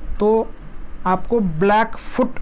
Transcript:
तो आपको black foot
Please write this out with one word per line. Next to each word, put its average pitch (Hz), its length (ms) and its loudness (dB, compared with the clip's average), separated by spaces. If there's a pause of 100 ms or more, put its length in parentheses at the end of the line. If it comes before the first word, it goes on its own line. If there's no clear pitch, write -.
(200)
तो 220 280 2 (600)
आपको 185 320 2
black 202 580 2
foot - 440 -2